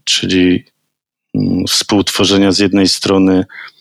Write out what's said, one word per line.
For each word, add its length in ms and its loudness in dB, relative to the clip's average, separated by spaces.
czyli, 600 0
mm, 320 -2
współtworzenia 840 0
z 80 0
jednej 280 2
strony 580 2